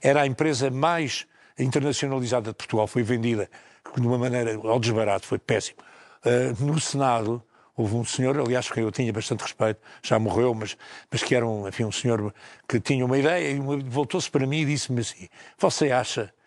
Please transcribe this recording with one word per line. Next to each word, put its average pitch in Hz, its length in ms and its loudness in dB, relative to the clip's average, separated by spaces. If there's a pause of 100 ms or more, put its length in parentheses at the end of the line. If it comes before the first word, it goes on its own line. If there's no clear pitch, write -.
era 139 200 6
a 139 40 4
empresa 135 440 0
mais 151 560 -2 (320)
internacionalizada 127 920 0
de 107 60 -10
Portugal, 107 300 0
foi 120 160 0
vendida 113 460 0 (460)
de 123 100 0
uma 120 140 2
maneira 120 460 0
ao 113 160 2
desbarato, 107 460 2
foi 110 120 -2
péssimo. - 400 -2 (460)
Eh, 123 340 2
no 143 220 0
Senado, 120 600 0 (360)
houve 110 180 0
um 117 100 0
senhor, 131 360 0
aliás, 123 280 0
que - 120 -4
eu 110 100 0
tinha 113 220 0
bastante 110 300 -4
respeito, 110 360 -2 (240)
já 117 160 2
morreu, 110 360 2
mas, 110 220 -8 (340)
mas 113 120 -2
que - 120 2
era 117 120 4
um, 104 220 -4
enfim, 113 160 -4
um 107 80 -4
senhor 107 420 0 (320)
que 117 140 0
tinha 131 240 0
uma 127 140 2
ideia 156 320 2
e 139 100 -2
uma, 139 160 -2
voltou-se 139 540 -2
para 135 160 2
mim 151 160 0
e - 20 0
disse-me 131 380 0
assim: - 260 -12 (300)
"Você 151 340 2
acha 120 400 -2 (140)